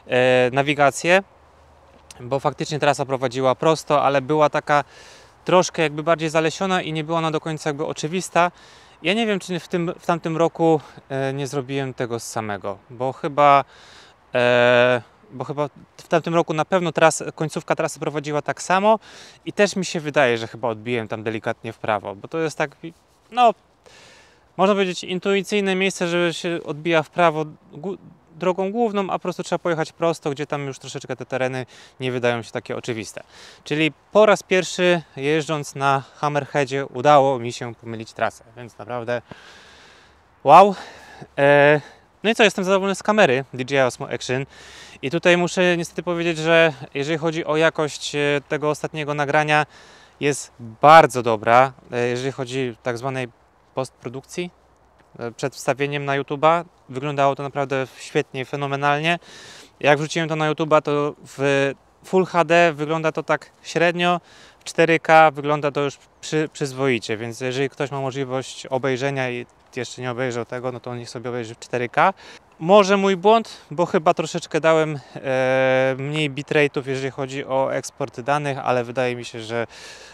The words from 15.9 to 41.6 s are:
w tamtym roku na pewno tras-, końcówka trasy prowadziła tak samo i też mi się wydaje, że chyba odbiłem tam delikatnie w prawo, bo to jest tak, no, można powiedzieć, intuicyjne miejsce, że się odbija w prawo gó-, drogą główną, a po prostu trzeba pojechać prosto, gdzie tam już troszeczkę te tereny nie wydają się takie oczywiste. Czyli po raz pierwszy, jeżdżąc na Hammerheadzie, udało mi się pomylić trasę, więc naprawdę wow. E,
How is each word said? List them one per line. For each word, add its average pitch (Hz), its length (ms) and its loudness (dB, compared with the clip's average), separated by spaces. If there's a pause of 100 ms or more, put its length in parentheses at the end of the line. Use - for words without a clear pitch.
w - 100 -20
tamtym 165 280 0
roku 170 180 0
na 156 120 -2
pewno 175 240 0
tras-, - 460 2
końcówka 160 400 -4
trasy - 240 -6
prowadziła 147 420 -6
tak - 200 -8
samo 202 380 2 (460)
i 160 80 -10
też 202 220 2
mi 185 100 -4
się - 140 -6
wydaje, 139 380 2
że 113 100 -8
chyba 120 200 -8
odbiłem 110 400 -4
tam 107 160 -8
delikatnie 113 500 -6
w - 40 -20
prawo, 101 380 -4
bo 101 120 -18
to 165 120 -8
jest 156 180 -6
tak, 151 200 -6 (540)
no, 233 220 4 (1040)
można 190 180 4
powiedzieć, 185 280 -2
intuicyjne 196 720 -2
miejsce, 185 320 -2
że 175 260 0
się 170 320 -6
odbija 156 380 -2
w - 60 -18
prawo 156 360 0 (280)
gó-, 165 240 -10 (400)
drogą 185 340 -2
główną, 208 380 -2
a - 40 -4
po 175 60 -4
prostu 180 240 -8
trzeba - 160 -4
pojechać 160 320 -4
prosto, 165 380 -4
gdzie 143 180 -6
tam 143 180 -6
już 135 140 -10
troszeczkę 135 360 -12
te 127 100 -12
tereny 131 400 -4 (340)
nie 131 120 -4
wydają 120 300 0
się - 100 -16
takie 117 260 -8
oczywiste. 110 460 -10 (400)
Czyli 151 280 0 (200)
po 214 140 6
raz 202 180 4
pierwszy, 180 580 0 (140)
jeżdżąc 147 600 -2
na 139 280 2 (120)
Hammerheadzie, 139 720 -2
udało 135 540 4
mi 120 140 -6
się 120 220 -10
pomylić 113 380 -12
trasę, - 300 -6 (140)
więc 120 200 -18
naprawdę 120 440 -6 (1200)
wow. 180 320 8 (640)
E, 143 440 6 (420)